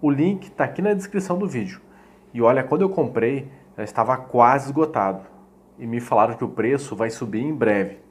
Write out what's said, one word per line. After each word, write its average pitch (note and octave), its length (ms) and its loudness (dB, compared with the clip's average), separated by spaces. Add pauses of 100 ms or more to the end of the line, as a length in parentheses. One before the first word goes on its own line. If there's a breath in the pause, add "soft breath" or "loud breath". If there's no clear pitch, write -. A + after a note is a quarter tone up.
O D3 80 4
link E3 400 0
tá - 140 0
aqui - 180 -6
na G#3 100 2
descrição F#3+ 460 -2
do F3 80 -2
vídeo. A#2+ 340 -6 (540 loud breath)
E A#2 80 0
olha, C3 220 6
quando D3+ 180 0
eu F#3+ 80 2
comprei, C3 580 -2 (280 loud breath)
já A2 80 -8
estava A#2 320 0
quase B2 500 2
esgotado. B2 560 0 (560)
E B2 80 -12
me A#2 140 -4
falaram A#2 340 2
que A#2 80 -8
o B2 60 -4
preço B2+ 480 -2
vai A2+ 140 -2
subir A2 320 -6
em D#3 120 -4
breve. G#2 440 0 (120)